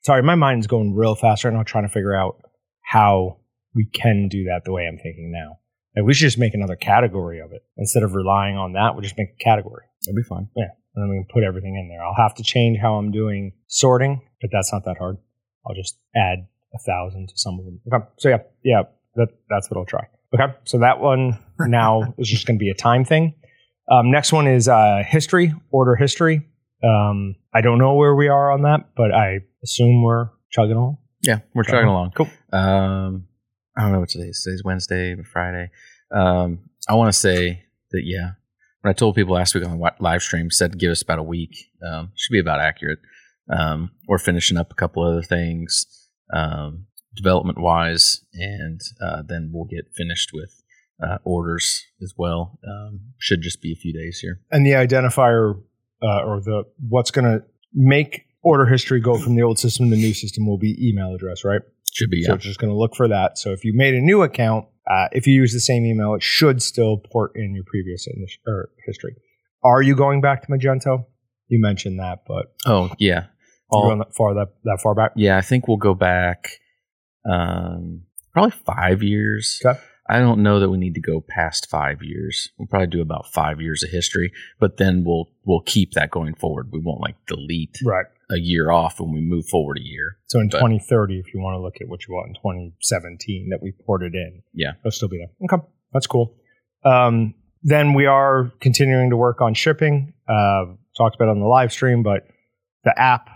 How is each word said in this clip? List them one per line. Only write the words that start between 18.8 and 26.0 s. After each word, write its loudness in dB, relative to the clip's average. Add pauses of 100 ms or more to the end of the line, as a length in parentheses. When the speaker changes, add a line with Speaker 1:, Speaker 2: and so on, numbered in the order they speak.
Speaker 1:
that, 0 (220)
that's -4
what -8
I'll -6
try. -8 (260)
Okay, 2 (100)
so -2
that 4
one 0 (120)
Speaker 3:
<laughs> -20
Speaker 1:
now 2
is -4
just -2
gonna 0
be -2
a -6
time 2
thing. 2 (560)
Um, 6
next 4
one 4
is, 4
uh, 6
history, 2 (180)
order 4
history. 0 (360)